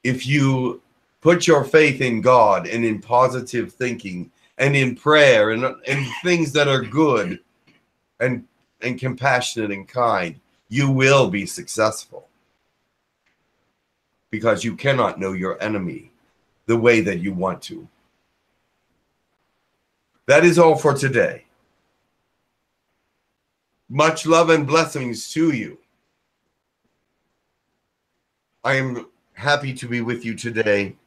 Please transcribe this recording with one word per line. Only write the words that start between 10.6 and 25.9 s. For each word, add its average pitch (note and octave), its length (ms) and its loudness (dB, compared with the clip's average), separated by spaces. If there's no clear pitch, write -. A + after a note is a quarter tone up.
you C3+ 220 -2
will C3 380 2
be F#2+ 180 -6
successful, - 840 -6
because A2 340 -2
you G#2 120 -6
cannot B2+ 420 -2
know F#2+ 140 -6
your F#2 300 -6
enemy G2 480 -8
the A#2 100 0
way A#2 240 4
that F#2 180 -4
you F#2+ 140 -6
want F#2 300 -6
to. E2 260 -18
That D3+ 180 6
is E3+ 140 6
all D#3+ 180 6
for C#3+ 160 0
today. C3 540 -2
Much D#3 380 0
love E3 240 4
and D3+ 160 4
blessings C3+ 680 -2
to D#3+ 180 0
you. A2 280 -8